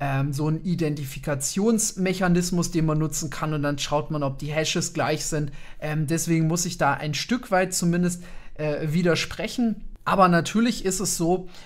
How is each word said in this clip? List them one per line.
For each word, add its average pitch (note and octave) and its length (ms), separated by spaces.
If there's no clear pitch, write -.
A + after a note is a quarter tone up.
ähm, C#3 340
so D3+ 140
einen D#3 140
Identifikationsmechanismus, F3 2000
den D#3+ 120
man D#3 140
nutzen D#3 320
kann D#3 240
und D3 80
dann C#3+ 160
schaut D3+ 320
man, D3+ 120
ob C3+ 160
die D3+ 140
Hashes D#3+ 400
gleich D3+ 320
sind. D3+ 260
Ähm, D3+ 260
deswegen E3 400
muss E3+ 200
ich F3 100
da D#3 160
ein D3+ 220
Stück - 360
weit F#3 220
zumindest, F3 500
äh, D3+ 400
widersprechen. F3+ 840
Aber F#3+ 240
natürlich G3+ 560
ist F#3 160
es - 160
so, F3 320